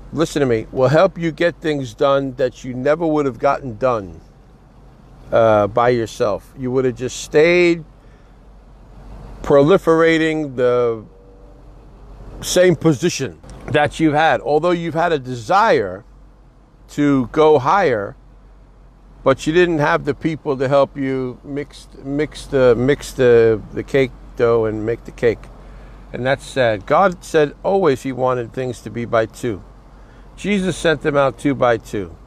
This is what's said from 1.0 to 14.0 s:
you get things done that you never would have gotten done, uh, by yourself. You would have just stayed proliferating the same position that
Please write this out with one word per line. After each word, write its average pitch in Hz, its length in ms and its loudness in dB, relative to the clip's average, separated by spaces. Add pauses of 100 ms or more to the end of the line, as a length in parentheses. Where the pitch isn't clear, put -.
you 165 120 -4
get 165 300 -2
things 139 340 -4
done 139 400 0
that 127 300 -4
you 127 100 -10
never 147 320 -2
would 151 200 0
have 117 120 -6
gotten 139 380 -2
done, 104 440 -4 (1120)
uh, 110 380 4
by 120 220 0
yourself. 113 680 -4
You 127 140 -6
would 131 120 0
have 123 120 -2
just 123 260 -10
stayed 170 600 2 (1600)
proliferating 160 1120 2
the 123 480 0 (1400)
same 180 360 2
position 139 600 -2 (280)
that 147 340 0